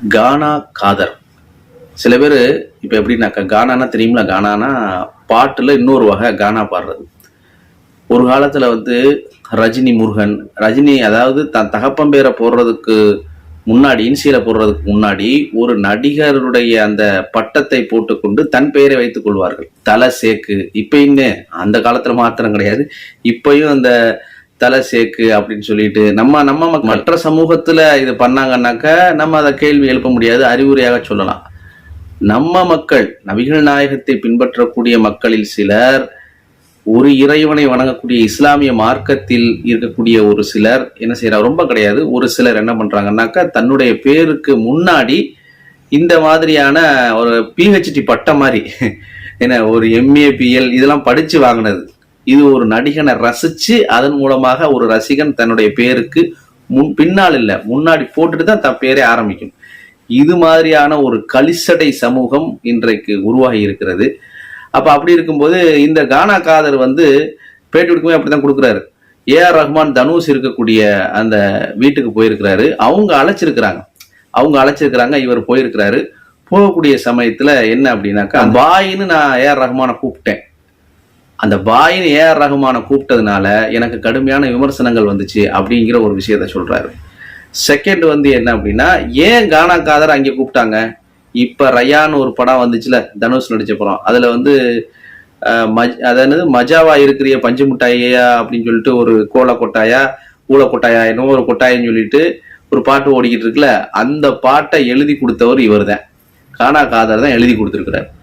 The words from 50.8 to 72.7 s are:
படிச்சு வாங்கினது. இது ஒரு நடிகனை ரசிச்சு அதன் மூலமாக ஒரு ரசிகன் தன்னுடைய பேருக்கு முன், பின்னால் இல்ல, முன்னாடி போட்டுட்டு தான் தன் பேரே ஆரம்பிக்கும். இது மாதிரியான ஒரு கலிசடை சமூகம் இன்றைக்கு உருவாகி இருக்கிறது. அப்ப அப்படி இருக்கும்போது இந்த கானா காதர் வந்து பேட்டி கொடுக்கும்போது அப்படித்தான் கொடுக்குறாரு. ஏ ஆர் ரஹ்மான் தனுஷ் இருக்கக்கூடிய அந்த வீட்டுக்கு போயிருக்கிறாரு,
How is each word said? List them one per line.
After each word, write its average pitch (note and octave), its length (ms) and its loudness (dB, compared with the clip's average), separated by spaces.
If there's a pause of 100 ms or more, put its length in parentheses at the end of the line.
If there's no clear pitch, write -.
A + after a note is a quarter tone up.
படிச்சு D#3 380 0
வாங்கினது. G#2+ 340 -2 (460)
இது C#3 140 4 (120)
ஒரு A#2+ 180 0
நடிகனை C#3+ 460 0
ரசிச்சு D#3+ 580 -2 (180)
அதன் C#3 240 0
மூலமாக C3+ 540 0
ஒரு A#2+ 160 0
ரசிகன் C3+ 500 -2
தன்னுடைய A2+ 300 0 (100)
பேருக்கு B2 440 0 (480)
முன், C3+ 280 0
பின்னால் F3 420 2
இல்ல, G#2+ 120 -2 (180)
முன்னாடி D3 340 0 (120)
போட்டுட்டு E3 340 -2
தான் G#3+ 160 0
தன் E3 160 -2
பேரே C3+ 300 0
ஆரம்பிக்கும். G#2 420 -4 (560)
இது C#3+ 280 2
மாதிரியான D#3+ 640 2
ஒரு A#2 160 0 (160)
கலிசடை D#3+ 540 0 (140)
சமூகம் B2+ 440 -2 (260)
இன்றைக்கு A2+ 420 -2 (160)
உருவாகி B2 380 0
இருக்கிறது. G2 400 -4 (640)
அப்ப C#3+ 200 0
அப்படி E3 240 2
இருக்கும்போது D#3+ 420 0 (280)
இந்த D#3 160 2 (100)
கானா F#3+ 280 2
காதர் D3+ 440 2
வந்து C#3 220 2 (640)
பேட்டி E3+ 180 0
கொடுக்கும்போது E3 300 0
அப்படித்தான் C#3+ 280 -2
கொடுக்குறாரு. C3 360 2 (460)
ஏ C#3+ 200 4
ஆர் E3+ 120 4
ரஹ்மான் D3 380 0
தனுஷ் D#3+ 360 0
இருக்கக்கூடிய A#2 480 0 (400)
அந்த A2 140 0 (480)
வீட்டுக்கு C#3 340 0
போயிருக்கிறாரு, G#2+ 500 0 (180)